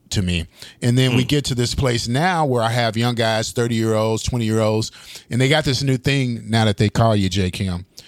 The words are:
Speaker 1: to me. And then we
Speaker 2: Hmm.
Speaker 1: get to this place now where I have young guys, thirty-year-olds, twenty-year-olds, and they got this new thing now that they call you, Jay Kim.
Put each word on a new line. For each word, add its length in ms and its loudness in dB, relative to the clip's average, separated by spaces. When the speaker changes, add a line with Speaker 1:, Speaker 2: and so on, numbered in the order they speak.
Speaker 1:
to 120 -2
me. 240 0
And 160 2
then 200 2
we 80 4
Speaker 2:
Hmm. 40 -4
Speaker 1:
get 180 0
to 100 -4
this 180 -2
place 340 -2
now 380 0
where 160 0
I 80 2
have 260 0
young 200 0
guys, 360 0
thirty-year-olds, 720 0
twenty-year-olds, 680 0
and 100 0
they 80 2
got 160 2
this 160 -2
new 160 0
thing 540 -2
now 140 4
that 120 2
they 120 2
call 260 2
you, 140 2
Jay 200 -2
Kim. 380 -6